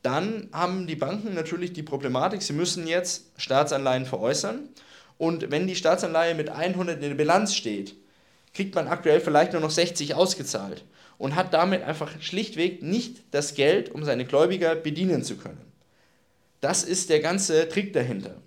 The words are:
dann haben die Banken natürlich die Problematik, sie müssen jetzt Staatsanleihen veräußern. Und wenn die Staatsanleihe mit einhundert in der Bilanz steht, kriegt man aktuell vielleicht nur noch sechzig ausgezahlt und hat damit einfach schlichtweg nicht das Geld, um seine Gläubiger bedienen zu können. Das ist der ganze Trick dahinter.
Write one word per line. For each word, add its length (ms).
dann 500
haben 340
die 80
Banken 380
natürlich 400
die 100
Problematik, 580
sie 120
müssen 340
jetzt 380
Staatsanleihen 680
veräußern. 640
Und 340
wenn 160
die 80
Staatsanleihe 600
mit 140
einhundert 540
in 60
der 60
Bilanz 380
steht, 420
kriegt 200
man 140
aktuell 320
vielleicht 320
nur 100
noch 80
sechzig 460
ausgezahlt 680
und 180
hat 180
damit 300
einfach 260
schlichtweg 600
nicht 360
das 220
Geld, 400
um 120
seine 180
Gläubiger 520
bedienen 480
zu 120
können. 240
Das 220
ist 260
der 100
ganze 480
Trick 240
dahinter. 440